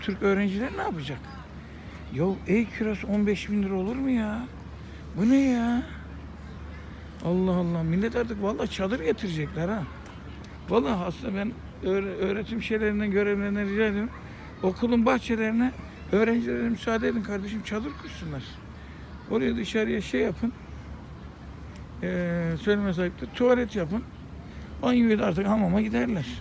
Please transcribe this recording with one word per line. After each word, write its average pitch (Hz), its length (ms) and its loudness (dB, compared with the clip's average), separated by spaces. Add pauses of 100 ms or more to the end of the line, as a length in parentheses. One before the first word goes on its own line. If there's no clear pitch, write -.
Türk 196 220 -2
öğrenciler 202 540 4
ne 392 40 -2
yapacak? 147 380 -4 (920)
Ya 143 120 2 (220)
ev 214 180 4 (120)
kirası 214 300 -2
on 202 200 2
beş 202 220 0
bin 202 140 2
lira 196 100 0
olur 190 220 0
mu 269 140 0
ya? 220 300 0 (800)
Bu 214 120 6
ne 269 100 8
ya? 240 440 4 (1400)
Allah 180 300 4
Allah. 170 280 2
Millet 196 320 2
artık 233 280 0
vallahi 214 280 0
çadır 196 280 0
getirecekler 160 680 0
ha. 208 140 -2 (840)
Vallahi 220 340 4
aslında 185 340 -4
ben 208 140 -2 (320)
öğre-, 190 320 0
öğretim 202 460 -2
şeylerinden, 214 500 0
görevlerinden 202 580 2
rica 214 160 2
ediyorum. 208 240 0 (540)
Okulun 226 420 4
bahçelerine 233 640 2 (400)
öğrencilere 233 580 4
müsaade 226 380 0
edin 233 160 2
kardeşim, 202 400 -4
çadır 220 280 -4 (100)
kursunlar. 147 420 -8 (880)
Oraya 233 240 2
dışarıya 220 460 0
şey 254 200 0
yapın. 233 320 0 (1500)
Ee, 175 480 0 (100)
söyleme 208 320 4
sahiptir. 175 420 -2
Tuvalet 247 400 6
yapın. 196 280 0 (800)
Banyoyu 233 380 6
da 208 60 2
artık 196 220 2
hamama 208 340 4
giderler. 220 440 2 (160)